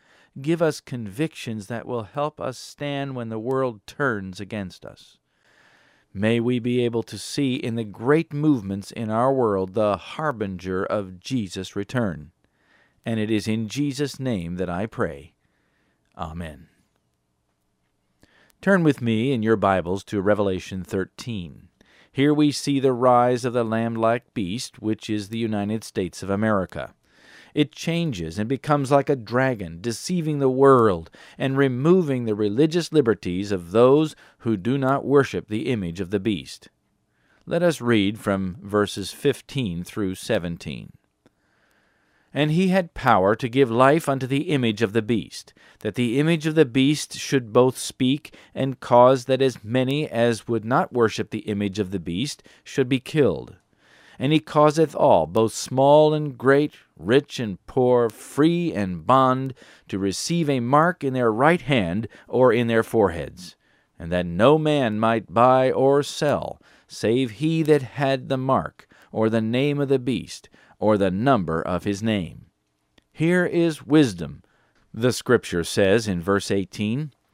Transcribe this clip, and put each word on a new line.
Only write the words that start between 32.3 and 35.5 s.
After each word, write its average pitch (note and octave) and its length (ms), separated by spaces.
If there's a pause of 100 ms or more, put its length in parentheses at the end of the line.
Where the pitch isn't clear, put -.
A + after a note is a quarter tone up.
religious C#3+ 560
liberties G2+ 580
of F2 220
those C3 420 (240)
who A2+ 180
do A#2 220
not C3+ 260
worship C3 440
the A2 220